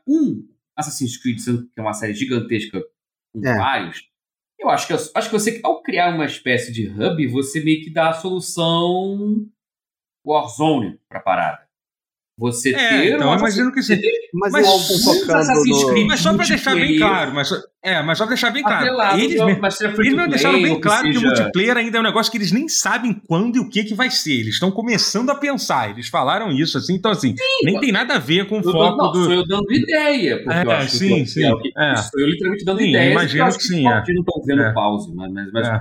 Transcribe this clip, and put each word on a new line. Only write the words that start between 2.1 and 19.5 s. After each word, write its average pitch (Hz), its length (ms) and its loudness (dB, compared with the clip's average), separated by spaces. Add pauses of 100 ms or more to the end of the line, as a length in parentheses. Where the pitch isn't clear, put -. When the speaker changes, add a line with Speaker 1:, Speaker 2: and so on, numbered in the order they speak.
Speaker 1:
gigantesca 110 680 -4 (540)
com 110 100 -8
Speaker 2:
É. 123 120 0
Speaker 1:
vários, 117 460 -4 (580)
eu 294 100 -2
acho - 160 0
que, 180 60 -6
acho - 180 -2 (180)
que - 40 -14
você, 214 320 0
ao - 180 -2
criar 175 320 0
uma 156 120 -2
espécie 123 440 -2
de 110 180 -6
hub, 135 400 -2
você 135 320 -4
meio 156 220 0
que - 80 -14
dá 160 200 0
a - 20 0
solução 185 1300 -2 (840)
Warzone 139 720 0 (100)
pra - 120 -12
parada. 87 480 -2 (680)
Você 120 360 -2
Speaker 3:
É, 240 140 0 (140)
Speaker 1:
ter 202 120 4
Speaker 3:
então, 143 140 0
Speaker 1:
um 147 60 4
Speaker 3:
eu 185 40 2
imagino 226 300 0
Speaker 1:
Assassin's 262 60 -4
Speaker 3:
que 262 80 -2 (140)
sim. - 40 0
Speaker 1:
Creed, 226 220 -2 (100)
Speaker 2:
Mas 185 200 -2
Speaker 3:
Mas - 140 4
Speaker 2:
eles 392 60 6
Speaker 1:
alguns 180 260 2
Speaker 2:
estão 269 160 4
focando 349 260 2
Speaker 1:
Assassin's 147 420 4
Speaker 2:
no 139 60 4
Speaker 1:
Creed - 180 4
Speaker 3:
Mas - 140 0
só - 140 2
pra 339 120 2
deixar 285 280 0
bem - 40 2 (100)
Speaker 1:
multiplayer 156 100 2 (120)
Speaker 3:
claro, 156 240 -2
mas 143 140 -2
só, - 80 -2 (260)
é, 180 200 -2
mas 156 160 -2
só 220 60 0
pra 233 100 -2
deixar 240 160 0
bem 269 120 -4
claro, 226 160 2
Speaker 1:
atrelado 208 420 2
Speaker 3:
eles 262 200 2
Speaker 1:
a 220 60 4
Speaker 3:
me-, 196 80 4